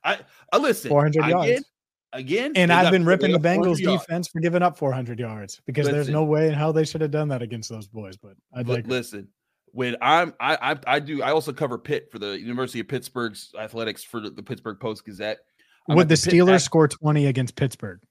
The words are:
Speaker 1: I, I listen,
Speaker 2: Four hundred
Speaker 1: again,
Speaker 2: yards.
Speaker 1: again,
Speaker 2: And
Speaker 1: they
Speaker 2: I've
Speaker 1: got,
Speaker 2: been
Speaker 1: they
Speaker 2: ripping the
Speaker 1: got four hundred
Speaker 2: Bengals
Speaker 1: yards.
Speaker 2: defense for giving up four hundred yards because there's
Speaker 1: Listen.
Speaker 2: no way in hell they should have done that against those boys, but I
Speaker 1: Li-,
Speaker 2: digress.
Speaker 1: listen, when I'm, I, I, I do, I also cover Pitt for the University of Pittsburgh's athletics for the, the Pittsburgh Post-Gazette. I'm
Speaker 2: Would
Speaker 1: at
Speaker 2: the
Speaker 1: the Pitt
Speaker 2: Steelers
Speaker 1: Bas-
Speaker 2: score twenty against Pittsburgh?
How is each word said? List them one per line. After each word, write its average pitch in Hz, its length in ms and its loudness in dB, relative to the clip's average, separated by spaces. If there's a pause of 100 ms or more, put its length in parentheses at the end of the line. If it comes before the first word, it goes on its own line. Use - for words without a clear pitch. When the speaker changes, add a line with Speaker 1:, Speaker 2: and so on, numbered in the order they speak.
Speaker 1:
I, 196 120 -2 (340)
I 208 40 4
listen, 277 320 0
Speaker 2:
Four 143 140 4
hundred 151 220 2
Speaker 1:
again, 170 220 2
Speaker 2:
yards. 254 180 0 (480)
Speaker 1:
again, 185 420 -4
Speaker 2:
And 175 160 4
Speaker 1:
they 170 40 6
Speaker 2:
I've 180 100 6
Speaker 1:
got, 170 60 4
Speaker 2:
been 185 120 4
Speaker 1:
they 165 60 2
Speaker 2:
ripping 185 220 2
the 175 80 2
Speaker 1:
got 170 160 2
four 175 80 0
hundred 170 140 2
Speaker 2:
Bengals - 20 -4
Speaker 1:
yards. - 240 0
Speaker 2:
defense 170 260 -6
for 165 100 -6
giving 170 220 0
up 175 160 0
four 139 140 -2
hundred 123 280 -6
yards 107 460 -12
because 143 200 -2
there's 143 120 0 (100)
Speaker 1:
Listen. 143 60 -2
Speaker 2:
no 156 100 2
way 151 240 2
in 151 60 2
hell 156 200 0
they 160 120 2
should 160 160 -6
have 151 100 -2
done 151 160 -2
that 127 140 -4
against 113 280 -10
those 110 180 -14
boys, 101 300 -14
but 98 160 -20 (200)
I 123 60 -8
Speaker 1:
Li-, 120 180 -2
Speaker 2:
digress. 117 100 -6
Speaker 1:
listen, 117 400 -6 (440)
when 123 300 -4
I'm, 160 380 2
I, 135 340 -2
I, 135 220 0
I 151 40 0
do, 143 220 -6
I 127 100 0
also 151 200 0
cover 123 260 -4
Pitt - 340 -6
for 110 80 -16
the 101 200 -6
University 120 400 -6
of 107 80 -8
Pittsburgh's 120 720 -8
athletics 110 440 -8
for - 160 -10
the, 107 100 -8
the - 120 -16
Pittsburgh 107 380 -10
Post-Gazette. 107 600 -8 (500)
I'm 151 80 6
Speaker 2:
Would 180 60 8
Speaker 1:
at 151 60 2
Speaker 2:
the 160 60 8
Speaker 1:
the 165 160 2
Pitt - 20 6
Speaker 2:
Steelers 180 140 8
Speaker 1:
Bas- 190 160 6
Speaker 2:
score 160 240 4
twenty 151 380 0
against 127 300 -2
Pittsburgh? 110 440 -6 (120)